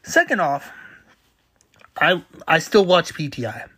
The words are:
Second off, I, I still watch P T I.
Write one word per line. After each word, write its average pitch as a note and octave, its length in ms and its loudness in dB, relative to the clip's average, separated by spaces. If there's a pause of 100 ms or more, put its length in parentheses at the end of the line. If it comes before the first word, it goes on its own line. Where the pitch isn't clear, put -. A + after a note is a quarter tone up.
Second D#4+ 380 0
off, C#3+ 320 -4 (1200)
I, E3 280 0 (240)
I E3 100 4
still G3 260 4
watch F3 300 2
P D3+ 140 -8
T B2+ 180 -8
I. G#2+ 200 -12 (120)